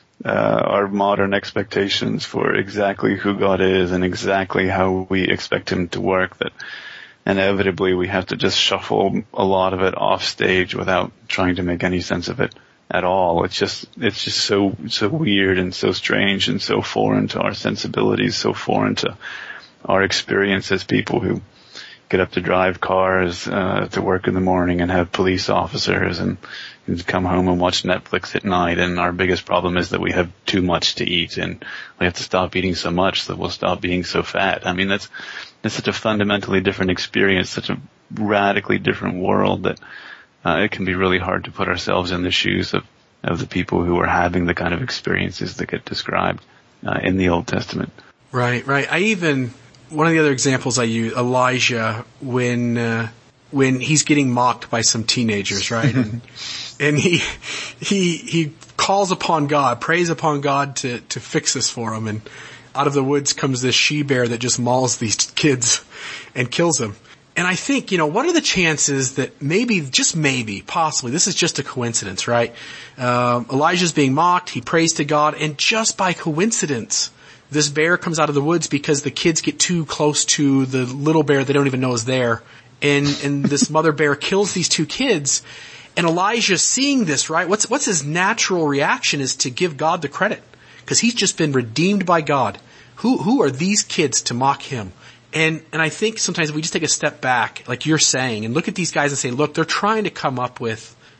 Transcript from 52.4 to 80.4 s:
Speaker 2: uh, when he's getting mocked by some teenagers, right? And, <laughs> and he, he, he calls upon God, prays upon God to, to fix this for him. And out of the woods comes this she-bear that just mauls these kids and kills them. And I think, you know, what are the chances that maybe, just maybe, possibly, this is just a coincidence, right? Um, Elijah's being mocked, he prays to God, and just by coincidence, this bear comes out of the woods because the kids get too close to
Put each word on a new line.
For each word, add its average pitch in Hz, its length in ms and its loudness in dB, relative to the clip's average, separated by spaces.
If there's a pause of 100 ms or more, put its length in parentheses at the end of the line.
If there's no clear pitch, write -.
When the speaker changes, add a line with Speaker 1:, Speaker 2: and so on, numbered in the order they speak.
Speaker 2:
uh, 113 320 -2 (420)
when 131 280 4
he's 139 240 2
getting 143 280 4
mocked 120 380 0
by 120 120 0
some 113 220 2
teenagers, 104 680 0
right? 117 220 2
And, 117 280 -2 (300)
<laughs> - 280 -12
and 147 180 2
he, 175 240 4 (580)
he, 180 380 2
he 156 360 -2 (220)
calls 196 360 2
upon 165 360 2
God, 139 320 2
prays 170 300 2
upon 151 320 0
God 139 360 0
to, 120 220 -4
to - 200 -10
fix - 340 -2
this - 160 -2
for 113 240 -6
him. 110 140 -4
And 107 140 -4 (540)
out 143 120 2
of 139 60 2
the 139 100 2
woods 139 300 0
comes 131 280 -2
this 123 140 2
she-bear 139 520 2
that 117 120 -2
just 123 200 0
mauls 123 380 2
these 107 180 0
kids - 720 0 (480)
and 123 160 -2
kills 170 280 2
them. 107 180 -4 (400)
And 180 120 0
I 185 80 0
think, - 360 -2
you 185 60 4
know, 160 80 4
what 202 220 0
are 359 60 2
the 311 80 4
chances 147 720 2
that - 260 -4
maybe, 190 400 2
just 143 340 0
maybe, 123 460 0
possibly, 151 500 -2
this 165 140 0
is 185 80 0
just - 240 0
a 131 60 -2
coincidence, 117 640 -4
right? 120 260 2 (440)
Um, 123 540 2
Elijah's 170 400 4
being 135 220 4
mocked, 175 380 2
he - 100 -6
prays 165 320 2
to 156 120 -2
God, 151 340 2
and 151 180 -2
just 220 400 0
by 180 160 0
coincidence, 160 960 -2 (440)
this 147 160 2
bear 160 280 2
comes 165 220 -2
out 151 100 2
of 143 60 -2
the 143 60 4
woods 165 260 0
because 143 340 0
the 135 100 -4
kids 165 300 0
get - 180 -2
too 170 260 0
close 151 400 0
to 135 400 4